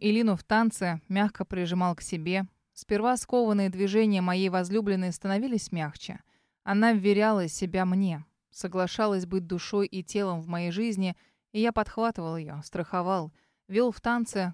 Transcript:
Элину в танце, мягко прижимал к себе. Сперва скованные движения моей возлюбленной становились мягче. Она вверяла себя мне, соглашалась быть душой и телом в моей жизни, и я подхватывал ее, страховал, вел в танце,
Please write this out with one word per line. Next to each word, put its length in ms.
Элину 320
в 80
танце, 640
мягко 380
прижимал 480
к 80
себе. 440
Сперва 420
скованные 540
движения 500
моей 300
возлюбленной 640
становились 600
мягче. 480
Она 300
вверяла 560
себя 380
мне, 380
соглашалась 760
быть 220
душой 400
и 160
телом 400
в 60
моей 240
жизни, 440
и 80
я 120
подхватывал 640
ее, 280
страховал, 680
вел 240
в 100
танце, 520